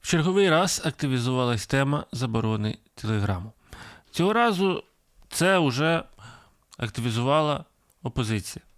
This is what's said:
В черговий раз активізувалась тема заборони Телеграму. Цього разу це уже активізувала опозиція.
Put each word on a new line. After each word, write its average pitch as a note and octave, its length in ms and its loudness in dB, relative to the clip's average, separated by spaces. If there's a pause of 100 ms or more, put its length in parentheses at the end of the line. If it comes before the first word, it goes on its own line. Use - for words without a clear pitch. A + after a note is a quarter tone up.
В - 60 -12
черговий F#3 420 4
раз E3+ 360 2
активізувалась B2+ 800 0
тема C#3 440 0
заборони A2+ 640 -2 (180)
Телеграму. G2+ 580 -4 (580)
Цього F#3 220 0
разу G3 500 2 (460)
це F#3 280 2
уже D#3 460 2 (760)
активізувала B2+ 880 0 (380)
опозиція. A2 600 -4 (140)